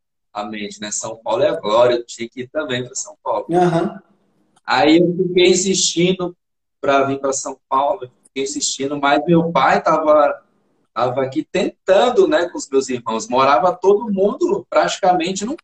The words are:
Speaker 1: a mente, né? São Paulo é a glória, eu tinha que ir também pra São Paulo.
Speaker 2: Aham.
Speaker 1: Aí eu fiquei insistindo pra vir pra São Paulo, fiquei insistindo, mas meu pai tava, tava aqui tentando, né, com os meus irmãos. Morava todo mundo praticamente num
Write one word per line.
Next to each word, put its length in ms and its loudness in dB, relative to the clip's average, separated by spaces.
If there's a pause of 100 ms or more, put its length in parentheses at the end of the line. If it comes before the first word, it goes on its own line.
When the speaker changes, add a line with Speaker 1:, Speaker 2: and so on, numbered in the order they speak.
(320)
Speaker 1:
a 120 -8
mente, 360 -10
né? 100 -10
São 260 -8
Paulo 280 -2
é 40 4
a 120 -2
glória, 340 4
eu 100 -4
tinha 240 -12
que 140 -14
ir 60 -12
também 360 -6
pra 120 -18
São 260 -12
Paulo. 320 -4
Speaker 2:
Aham. 480 0 (640)
Speaker 1:
Aí 320 4
eu 180 2
fiquei 340 2
insistindo 840 0 (440)
pra 240 2
vir 160 -4
pra 120 -4
São 240 -8 (120)
Paulo, 420 -2 (140)
fiquei 180 -8
insistindo, 560 -6
mas 260 0
meu 280 2
pai 280 2
tava, 600 2 (500)
tava 300 -2
aqui 220 -4
tentando, 840 2
né, 220 0
com 100 -10
os 100 -12
meus 200 0
irmãos. 400 -6
Morava 440 2
todo 400 0
mundo 560 -2
praticamente 760 0
num 200 -8